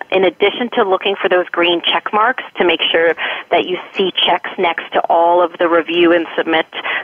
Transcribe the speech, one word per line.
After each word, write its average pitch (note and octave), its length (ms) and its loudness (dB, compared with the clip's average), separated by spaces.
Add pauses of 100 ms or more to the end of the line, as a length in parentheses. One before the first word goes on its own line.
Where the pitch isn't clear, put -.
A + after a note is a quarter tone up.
(120)
in F#3+ 120 2
addition G3+ 480 0
to A#3+ 120 0
looking G3 320 0
for G3 140 -2
those F3+ 200 2
green E3+ 360 0
check F#3 280 -2
marks A3 300 0 (140)
to G3 80 2
make E3+ 160 0
sure E3 320 2 (380)
that F3 140 2
you F3+ 120 -4 (160)
see F#3 220 -2
checks - 420 0
next F3 360 -4
to G3 60 0 (100)
all E3+ 320 4
of E3+ 160 -2
the F3 100 2
review E3+ 440 2
and E3+ 160 2 (100)
submit D#3+ 280 0 (380)